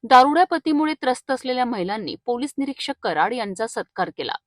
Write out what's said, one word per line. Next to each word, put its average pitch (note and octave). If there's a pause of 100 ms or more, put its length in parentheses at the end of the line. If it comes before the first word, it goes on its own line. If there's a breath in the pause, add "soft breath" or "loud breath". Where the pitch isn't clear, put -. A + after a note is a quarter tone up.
दारुड्या C4+
पतीमुळे D#4
त्रस्त -
असलेल्या B3+
महिलांनी G3+ (100)
पोलीस A#3+
निरीक्षक C4+ (100)
कराड F3+
यांचा A3
सत्कार F#3
केला. - (120)